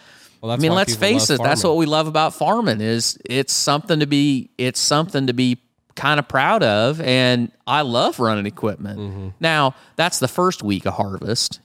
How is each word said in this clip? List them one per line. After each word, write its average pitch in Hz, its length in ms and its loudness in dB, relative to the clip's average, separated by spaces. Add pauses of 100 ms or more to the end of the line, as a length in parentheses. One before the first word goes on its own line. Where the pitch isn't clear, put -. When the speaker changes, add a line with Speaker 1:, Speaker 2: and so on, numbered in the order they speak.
(420)
Speaker 1:
Well, 113 100 -6
that's 123 80 -2
Speaker 2:
I - 20 0
mean, 160 100 2
Speaker 1:
why 180 60 2
Speaker 2:
let's 190 180 2
Speaker 1:
people 180 120 0
Speaker 2:
face 240 220 2
Speaker 1:
love 135 100 2
Speaker 2:
it. 117 40 -2
That's 143 200 2
Speaker 1:
farming. 160 120 2
Speaker 2:
what 165 40 0
we 165 80 2
love 156 200 0
about 156 280 0
farming 165 440 0
is 113 460 -2
it's 131 280 -2
something 151 460 0
to 151 60 2
be, 143 520 0
it's 127 220 -2
something 147 480 0
to 127 60 0
be 123 240 2 (380)
kinda 147 260 2
proud 165 400 0
of. 123 400 2
And 127 500 2 (140)
I 143 160 0
love 139 380 0
running 107 260 0
equipment. 104 540 -6
Speaker 1:
Mm-hmm. 98 280 -10 (120)
Speaker 2:
Now, 151 340 2 (220)
that's 170 240 -2
the 127 80 0
first 180 340 -2
week 101 240 -2
of 95 80 -2
harvest. 101 720 -4